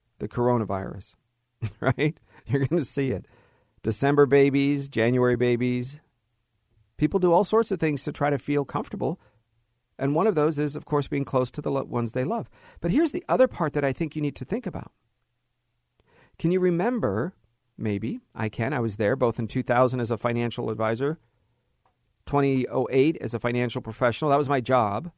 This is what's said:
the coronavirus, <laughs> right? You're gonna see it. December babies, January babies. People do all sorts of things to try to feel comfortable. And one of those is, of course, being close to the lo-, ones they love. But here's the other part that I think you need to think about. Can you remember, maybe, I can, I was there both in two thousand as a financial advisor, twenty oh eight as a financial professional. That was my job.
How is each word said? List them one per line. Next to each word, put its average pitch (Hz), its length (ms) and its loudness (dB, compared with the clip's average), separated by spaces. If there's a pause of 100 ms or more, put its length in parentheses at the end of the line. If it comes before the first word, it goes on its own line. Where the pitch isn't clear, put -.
(200)
the - 80 -6
coronavirus, 110 880 -2 (340)
<laughs> - 320 -10
right? 135 380 0 (280)
You're 139 180 0
gonna 156 200 0
see 135 260 -4
it. 98 160 -6 (560)
December 139 440 4
babies, 139 600 2
January 123 460 2
babies. 123 640 0 (1000)
People 151 220 0
do 180 140 4
all 175 100 6
sorts 220 300 2
of 180 80 -4
things 151 240 -2
to 151 80 -6
try 147 180 0
to 143 80 0
feel 143 260 -2
comfortable. - 560 -6 (760)
And 139 160 0
one 180 140 2
of 190 80 2
those 151 220 2
is, 147 180 -2
of - 80 -10
course, 143 240 -2
being 139 160 -2
close 127 260 0
to - 100 -10
the 147 100 -4
lo-, 135 120 -2
ones 117 300 -4
they 127 120 -2
love. 214 240 -6 (320)
But - 120 -2
here's 302 200 2
the - 160 -6
other 226 200 4
part 156 240 -2
that 147 120 -2
I 139 80 2
think 156 220 -6
you 156 80 -4
need 143 140 -4
to - 80 -10
think 233 220 -6
about. - 260 -10 (1500)
Can 165 140 0
you 185 80 2
remember, 175 720 0 (420)
maybe, 110 440 -4 (140)
I 110 140 -4
can, 113 240 -4
I 139 80 -2
was 113 160 -2
there 110 200 2
both 127 220 0
in 113 100 -4
two 127 140 -4
thousand 127 380 2
as 117 100 -4
a 117 60 -2
financial 120 540 -4
advisor, 113 480 -2 (1080)
twenty 139 440 0
oh 127 220 -2
eight 143 300 4
as 113 140 -6
a 110 60 -2
financial 123 420 -2
professional. 120 480 0
That 139 80 4
was 147 100 0
my 131 120 2
job. 120 580 0